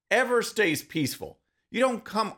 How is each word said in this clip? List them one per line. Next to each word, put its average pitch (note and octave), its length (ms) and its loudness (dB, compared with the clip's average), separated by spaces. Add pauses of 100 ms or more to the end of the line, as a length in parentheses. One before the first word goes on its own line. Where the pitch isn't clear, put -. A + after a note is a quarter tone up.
(120)
ever A#3+ 300 2
stays F3+ 420 0
peaceful. - 560 -4 (320)
You A3 80 -2
don't B3 240 0
come G#3 340 -2